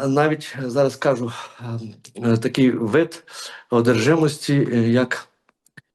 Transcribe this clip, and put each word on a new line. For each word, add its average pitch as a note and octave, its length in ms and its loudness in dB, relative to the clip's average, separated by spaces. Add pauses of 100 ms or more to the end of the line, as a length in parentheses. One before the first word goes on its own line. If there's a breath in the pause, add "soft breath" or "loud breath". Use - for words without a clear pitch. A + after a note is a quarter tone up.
навіть D3+ 560 0
зараз B2+ 340 0
кажу, B2 360 -2 (840 loud breath)
е, A#2 200 2
такий B2+ 340 2
вид A#2 540 0 (460 loud breath)
одержимості, C3 1000 2
е, A#2 180 2
як, B2 380 0 (680)